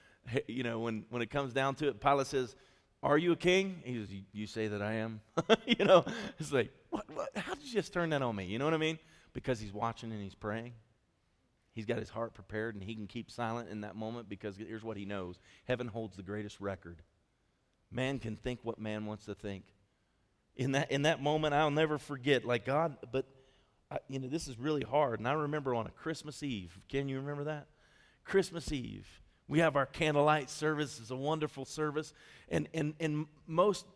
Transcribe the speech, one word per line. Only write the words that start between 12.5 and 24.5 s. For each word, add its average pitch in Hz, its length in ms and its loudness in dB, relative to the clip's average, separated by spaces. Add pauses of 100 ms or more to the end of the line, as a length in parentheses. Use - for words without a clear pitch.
and 98 100 -10
he 110 120 -8
can 107 100 -6
keep 113 240 -10
silent 117 400 -4
in 104 120 -6
that 104 140 -8
moment 110 320 -6
because 101 300 -8
here's 107 260 -8
what 110 140 -6
he 101 80 -6
knows. 95 320 -6 (280)
Heaven 123 220 -2
holds 110 300 -8
the 98 60 -12
greatest 104 360 -8
record. 92 440 -8 (880)
Man 131 260 0
can 113 180 -6
think 123 280 -6
what 113 160 -6
man 107 260 -4
wants 107 200 -8
to 101 100 -6
think. 98 280 -8 (920)
In 127 160 0
that, 139 180 2
in 139 140 2
that 151 180 4
moment, 151 320 2
I'll 151 160 4
never 151 300 2
forget, 131 460 2
like, 120 200 0
God, 147 320 0 (140)
but, 131 160 0 (640)
I, 151 80 -4 (100)
you 135 80 -6
know, 131 100 -4
this 156 200 -4
is 120 100 -10